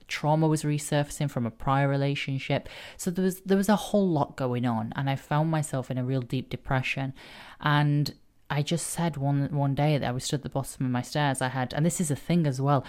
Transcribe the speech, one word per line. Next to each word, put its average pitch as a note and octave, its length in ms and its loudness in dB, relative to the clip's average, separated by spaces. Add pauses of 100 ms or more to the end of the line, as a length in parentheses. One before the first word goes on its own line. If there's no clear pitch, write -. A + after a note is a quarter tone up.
Trauma D#3 400 2
was D#3 160 2
resurfacing D3 640 0
from B2+ 160 -2
a A2+ 60 -2
prior C#3 380 2
relationship. C#3 800 -2 (280)
So - 140 -4
there F#3 140 0
was, F#3 160 0
there F#3+ 160 2
was G3 120 2
a G#3+ 60 8
whole G3 340 2
lot D3+ 280 0
going B2 280 0
on, A2+ 300 0
and C3+ 160 0
I C3+ 60 0
found D3+ 340 0
myself D3 400 -2
in B2+ 80 -4
a B2+ 60 0
real C3 180 0
deep B2 280 -4
depression. C3+ 640 -2 (460)
And D3 540 2 (340)
I D3 140 0
just D#3+ 240 -2
said E3+ 300 -2
one, C#3 360 0
one C#3 220 2
day C#3+ 240 4
that A#2+ 100 -2
I B2 40 -2
was C3 100 -4
stood - 160 -2
at C3 60 -12
the C#3+ 40 -6
bottom C3+ 380 -4
of B2+ 60 0
my B2 100 0
stairs. C#3 400 0
I B2+ 60 0
had, B2+ 260 -4
and D3+ 100 2
this E3+ 160 2
is D3+ 120 0
a C3 40 -2
thing E3 300 2
as C3 140 0
well, C#3 280 4